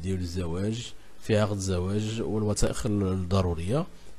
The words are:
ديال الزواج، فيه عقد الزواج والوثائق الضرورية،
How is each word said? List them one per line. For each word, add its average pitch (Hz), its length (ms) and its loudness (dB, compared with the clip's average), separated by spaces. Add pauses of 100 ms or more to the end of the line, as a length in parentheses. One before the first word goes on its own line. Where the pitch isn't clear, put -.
ديال 92 160 0
الزواج، 90 760 -2 (300)
فيه 107 180 4
عقد 101 100 2
الزواج 98 680 0
والوثائق 104 640 2
الضرورية، 95 1000 2 (340)